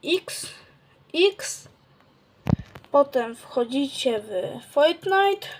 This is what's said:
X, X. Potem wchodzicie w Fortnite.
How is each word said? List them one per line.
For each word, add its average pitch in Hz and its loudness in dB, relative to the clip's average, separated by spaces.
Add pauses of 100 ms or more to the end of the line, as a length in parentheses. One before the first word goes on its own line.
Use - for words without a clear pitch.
X, - -4 (680)
X. - -2 (1200)
Potem 262 2
wchodzicie 254 -2
w 214 -8 (120)
Fortnite. 381 2 (120)